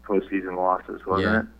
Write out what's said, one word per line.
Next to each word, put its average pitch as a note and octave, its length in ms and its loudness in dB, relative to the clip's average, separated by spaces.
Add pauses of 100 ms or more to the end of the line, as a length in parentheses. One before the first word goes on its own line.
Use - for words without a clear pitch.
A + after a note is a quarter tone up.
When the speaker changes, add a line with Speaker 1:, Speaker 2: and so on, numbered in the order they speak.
Speaker 1:
postseason F#2+ 500 0
losses, F#2 500 0
wasn't G2 280 2
Speaker 2:
Yeah. A2 80 4
Speaker 1:
it? A2 40 -6 (140)